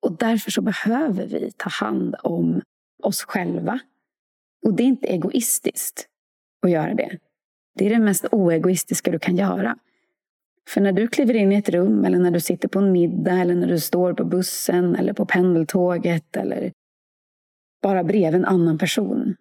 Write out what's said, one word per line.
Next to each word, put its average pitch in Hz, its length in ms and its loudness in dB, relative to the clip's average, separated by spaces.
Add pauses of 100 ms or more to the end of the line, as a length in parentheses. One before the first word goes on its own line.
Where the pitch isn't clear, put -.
Och 175 140 -4
därför 220 340 0
så 202 120 -2
behöver 214 640 -2
vi - 300 -6
ta - 140 -8
hand 202 520 -4
om 170 400 -2 (400)
oss - 200 -4
själva. 175 580 -4 (840)
Och 214 80 2
det 226 80 0
är 247 40 4
inte 262 200 0
egoistiskt - 1000 -4 (560)
att 180 80 4
göra 160 240 0
det. - 240 -6 (560)
Det 196 120 0
är 208 40 2
det 233 80 2
mest 202 340 2
oegoistiska 180 800 2
du 165 80 -2
kan 180 180 0
göra. 196 420 -2 (920)
För - 120 0
när 202 120 4
du 214 160 0
kliver 254 260 2
in 202 180 4
i - 20 4
ett 202 140 2
rum 190 360 2
eller 185 140 2
när 180 120 4
du 170 100 0
sitter - 280 -4
på 190 100 -2
en 196 140 4
middag 180 460 2
eller 175 160 2
när 175 140 0
du 170 120 0
står 175 340 0
på - 100 -2
bussen 180 720 0
eller 180 160 0
på 202 140 -2
pendeltåget 175 1080 0
eller - 360 -4 (1080)
bara 190 220 0
bredvid 180 360 2
en - 40 0
annan 165 340 2
person 196 640 -2